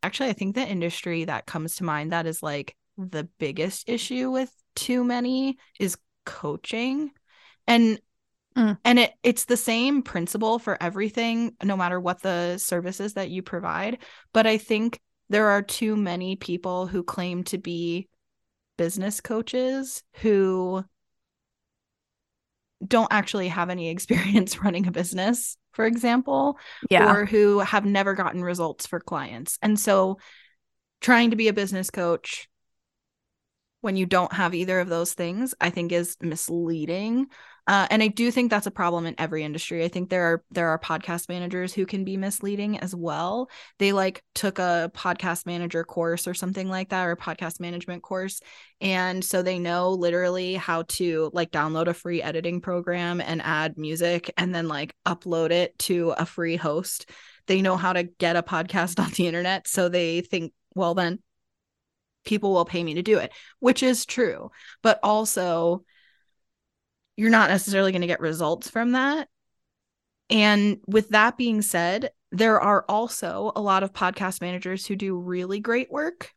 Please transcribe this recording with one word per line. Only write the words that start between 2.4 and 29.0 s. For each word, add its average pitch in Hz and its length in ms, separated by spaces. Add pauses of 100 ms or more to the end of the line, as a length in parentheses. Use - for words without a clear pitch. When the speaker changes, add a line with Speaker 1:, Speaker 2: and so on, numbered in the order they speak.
Speaker 1:
like, 143 360 (200)
the 180 280 (160)
biggest 160 480
issue 254 420
with 262 180 (280)
too 247 260
many 254 560 (220)
is 185 180 (260)
coaching. 247 840 (560)
And, 233 340 (560)
Speaker 2:
Mm. 214 280
Speaker 1:
and 240 160
it, - 120 (120)
it's 240 220
the 240 100
same 247 460
principle 220 580
for 208 200
everything, 226 840
no 196 120
matter 180 220
what 180 240
the 175 360
services 190 560
that 190 160
you 180 120
provide. 180 560 (340)
But 220 140
I 220 120
think 220 420 (300)
there 214 180
are 202 140
too 214 340
many 185 400
people 180 500
who 180 160
claim 180 420
to 185 140
be 170 500 (680)
business 190 440
coaches 254 840 (160)
who 190 640 (2000)
don't 226 260
actually 196 360
have 175 220
any 175 180
<laughs> - 0
experience 190 760
running 190 240
a 180 60
business, 185 640 (160)
for 226 140
example, 254 720 (320)
Speaker 2:
Yeah. - 200
Speaker 1:
or 208 140
who 202 360
have 202 240
never 196 300
gotten 180 280
results 175 440
for 170 140